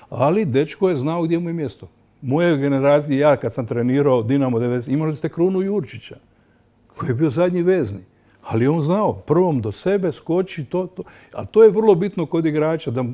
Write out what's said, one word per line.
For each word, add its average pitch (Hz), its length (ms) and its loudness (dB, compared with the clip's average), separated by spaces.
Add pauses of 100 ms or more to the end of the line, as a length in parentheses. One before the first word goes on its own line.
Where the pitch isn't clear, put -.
ali 151 360 0
dečko 156 440 0
je 175 80 0
znao 156 260 -2
gdje 165 160 0
mu 175 100 -6
je 165 40 -6
mjesto. 147 360 -8 (340)
Moje 156 340 2
generacije, 139 600 2
ja 143 180 4
kad 120 180 -6
sam 123 120 -6
trenirao 127 560 2
Dinamo 127 360 0
devedeset, 123 340 -2
imali 156 240 -2
ste - 120 -8
Krunu 185 340 0
Jurčića, 196 540 -6 (800)
koji - 140 -6
je 120 40 0
bio 147 160 0
zadnji 175 320 0
vezni. 151 380 0 (420)
Ali 117 240 0
on 160 140 2
znao, 175 320 0
prvom 151 480 0
do 107 120 -6
sebe, 185 400 -2
skoči, 170 520 -4
to, 180 220 -4
to. 175 160 -14 (300)
A 104 120 -10
to 214 200 6
je 214 60 10
vrlo 214 240 4
bitno 175 320 -2
kod 165 200 0
igrača, 156 440 0
da 123 240 -2